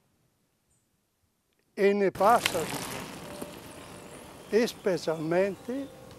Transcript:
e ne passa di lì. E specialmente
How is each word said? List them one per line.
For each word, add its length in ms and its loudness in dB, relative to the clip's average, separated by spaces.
e 200 4
ne 180 4
passa 500 4
di 100 -4
lì. 180 -8
E 140 6
specialmente 1200 0